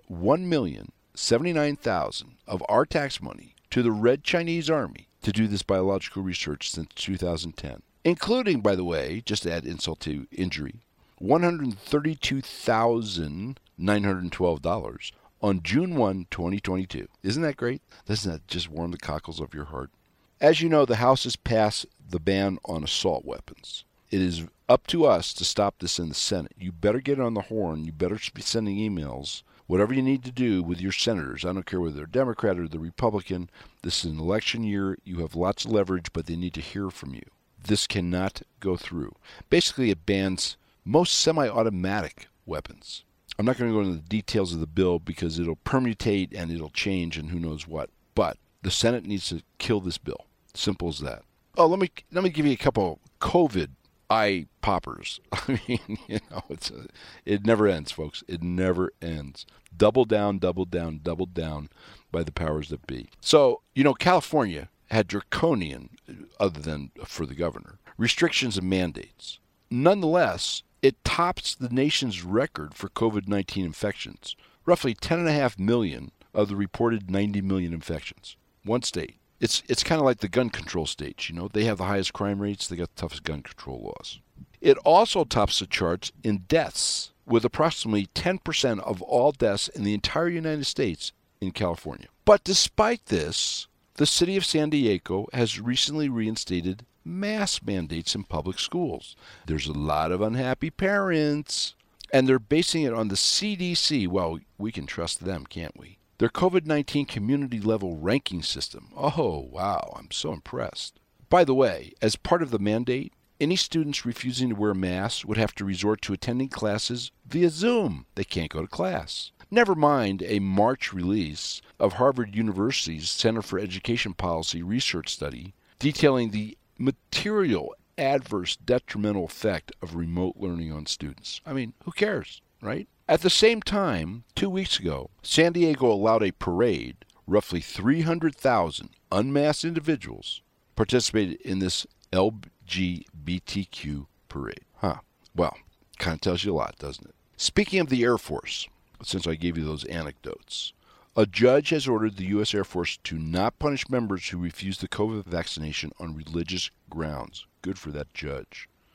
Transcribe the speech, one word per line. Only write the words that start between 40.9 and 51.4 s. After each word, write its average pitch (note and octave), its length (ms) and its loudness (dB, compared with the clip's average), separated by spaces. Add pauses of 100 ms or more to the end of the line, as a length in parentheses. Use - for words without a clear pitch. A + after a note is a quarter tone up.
semi-automatic G#2+ 1120 0 (200)
weapons. - 560 -10 (340)
I'm G#2+ 80 0
not B2+ 140 2
gonna A#2+ 120 2
go G#2+ 100 4
into F#2+ 120 0
the E2 160 -10
details G2+ 440 0
of E2 60 -2
the D#2+ 80 -2
bill F2 300 2
because E2 400 -6
it'll E2 180 -2
permutate A2+ 760 0
and E2+ 180 -6
it'll D#2+ 200 -8
change F2 440 -2
and D#2 140 -8
who F2 100 -4
knows D#2 280 -6
what. D#2 240 -8 (240)
But F2 220 2 (260)
the F2+ 80 -2
Senate A#2+ 340 0
needs G2 240 -4
to E2 140 -6 (160)
kill G#2+ 220 0
this F2+ 180 -6
bill. - 260 -10 (300)
Simple F#2 340 -2
as D2 100 -6
that. C2 220 -8 (360)